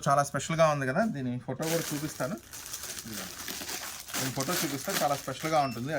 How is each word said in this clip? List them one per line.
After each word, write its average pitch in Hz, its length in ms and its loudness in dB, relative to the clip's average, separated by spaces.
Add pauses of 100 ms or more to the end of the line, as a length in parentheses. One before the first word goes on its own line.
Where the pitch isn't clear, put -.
చాలా 143 220 6
స్పెషల్గా 160 360 4 (100)
ఉంది 139 140 0
కదా. 160 140 4 (120)
దీని 127 180 -2 (120)
ఫోటో 131 280 -4
కూడా 160 180 2
చూపిస్తాను, 147 460 -2 (1800)
దీని 131 180 0
ఫోటో 131 240 0
చూపిస్తే 139 400 -2
చాలా 143 220 4
స్పెషల్గా 156 440 0
ఉంటుంది 123 320 -4